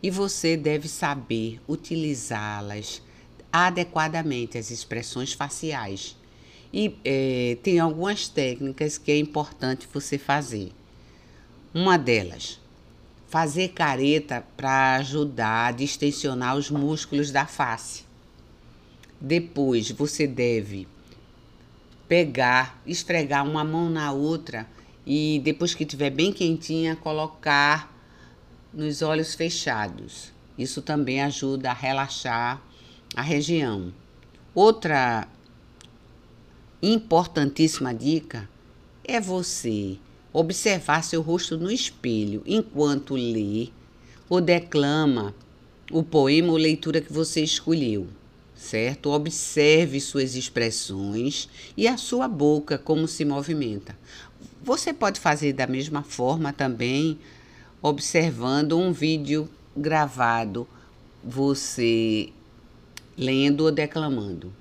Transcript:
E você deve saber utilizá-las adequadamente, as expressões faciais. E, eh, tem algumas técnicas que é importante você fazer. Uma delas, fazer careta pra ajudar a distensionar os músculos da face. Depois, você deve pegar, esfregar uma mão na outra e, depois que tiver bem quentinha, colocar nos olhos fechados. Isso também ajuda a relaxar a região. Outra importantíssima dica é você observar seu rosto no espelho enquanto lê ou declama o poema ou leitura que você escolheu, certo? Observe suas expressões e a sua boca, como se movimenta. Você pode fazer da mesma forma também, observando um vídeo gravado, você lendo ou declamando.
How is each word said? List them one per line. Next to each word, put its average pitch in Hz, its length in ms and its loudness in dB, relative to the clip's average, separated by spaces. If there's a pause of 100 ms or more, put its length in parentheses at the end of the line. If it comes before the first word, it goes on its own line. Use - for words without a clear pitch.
E 190 80 -2
você 185 460 0
deve 151 320 0
saber 117 800 -4
utilizá-las 107 1300 -6 (500)
adequadamente, 165 1040 0
as 113 140 -8
expressões 117 640 -6
faciais. 139 840 -8 (560)
E, 208 320 0
eh, 127 580 0
tem 180 160 4
algumas 170 520 0
técnicas 135 680 -2
que - 140 -2
é 147 60 6
importante 147 760 -2
você 139 240 -6
fazer. 127 540 -2 (1000)
Uma 180 240 4
delas, 113 600 0 (720)
fazer 160 420 0
careta 143 840 0
pra 135 400 2
ajudar 131 720 0
a 123 40 0
distensionar 135 840 -2
os 143 160 -4
músculos 147 600 -2
da 139 140 2
face. - 600 -6 (1120)
Depois, 139 720 0
você 147 340 -2
deve 113 640 -2 (1200)
pegar, 131 800 2
esfregar 147 580 0
uma 151 200 -2
mão 165 260 0
na 156 220 -2
outra 143 580 -4 (340)
e, 151 400 0
depois 156 300 0
que - 100 -4
tiver 143 280 -2
bem 160 200 2
quentinha, 160 640 -2
colocar 151 960 0 (800)
nos 151 300 -4
olhos 160 320 0
fechados. 120 1000 -4 (240)
Isso 131 280 -6
também 135 400 0
ajuda 135 480 -2
a - 20 -2
relaxar 131 880 -2 (540)
a 123 80 -4
região. 143 680 0 (600)
Outra 151 760 4 (1500)
importantíssima 160 1120 2
dica 120 560 -2 (560)
é 240 160 -2
você 117 800 -4 (340)
observar 165 720 2
seu 160 200 -2
rosto 165 340 -2
no 175 140 -2
espelho 107 720 -2
enquanto 143 720 0
lê 113 540 -2 (600)
ou 180 100 4
declama 151 920 2 (580)
o 160 120 2
poema 156 480 6
ou 160 60 4
leitura 156 440 2
que 151 100 -12
você 156 300 0
escolheu, 127 680 0 (440)
certo? 127 580 -2
Observe 151 880 4
suas 131 340 -2
expressões 113 1120 -2 (300)
e 214 100 4
a 247 80 4
sua 247 320 -2
boca, 147 500 2
como 160 300 0
se 156 160 -4
movimenta. 139 760 -4 (640)
Você 285 320 0
pode 202 280 0
fazer 147 320 2
da 131 140 -2
mesma 143 360 -4
forma 139 480 -2
também, 135 640 0 (640)
observando 147 960 2
um 185 140 2
vídeo 151 580 0 (280)
gravado, 123 880 0 (560)
você 117 1120 0 (840)
lendo 139 480 4
ou 156 60 6
declamando. 127 880 -2